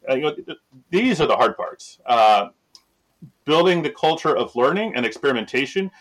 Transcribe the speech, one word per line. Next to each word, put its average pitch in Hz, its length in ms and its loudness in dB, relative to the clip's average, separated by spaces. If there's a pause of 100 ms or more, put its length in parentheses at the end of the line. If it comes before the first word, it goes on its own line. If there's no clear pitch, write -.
uh, 131 60 0
you 135 80 -4
know, 151 120 -2
th-, - 120 -18
th-, 160 120 -16 (320)
these 202 300 0
are 143 60 2
the 110 100 2
hard 202 200 0
parts. - 500 -12
Uh, 107 420 4 (960)
building 170 380 2
the 147 80 -4
culture 160 460 -2
of - 200 -4
learning 170 400 0
and 120 100 -2
experimentation, 131 840 -4 (100)